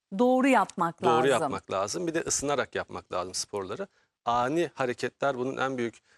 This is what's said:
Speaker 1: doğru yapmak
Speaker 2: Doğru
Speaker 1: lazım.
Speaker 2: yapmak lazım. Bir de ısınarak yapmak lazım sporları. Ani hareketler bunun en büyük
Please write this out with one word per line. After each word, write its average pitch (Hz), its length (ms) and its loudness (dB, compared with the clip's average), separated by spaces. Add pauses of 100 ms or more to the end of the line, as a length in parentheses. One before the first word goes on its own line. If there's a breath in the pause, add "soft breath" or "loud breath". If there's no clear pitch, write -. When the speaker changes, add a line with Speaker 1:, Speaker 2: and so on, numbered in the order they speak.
(180)
Speaker 1:
doğru 254 300 6
yapmak 190 540 2
Speaker 2:
Doğru - 80 2
Speaker 1:
lazım. - 200 4
Speaker 2:
yapmak 123 400 0
lazım. 104 360 -2
Bir 165 80 -2
de 165 60 0
ısınarak 131 540 -2
yapmak 92 380 -8
lazım 90 220 -4
sporları. 98 520 -8 (380)
Ani 131 500 0
hareketler 127 640 -2
bunun 127 180 -4
en 131 220 -2
büyük 117 200 -4 (200)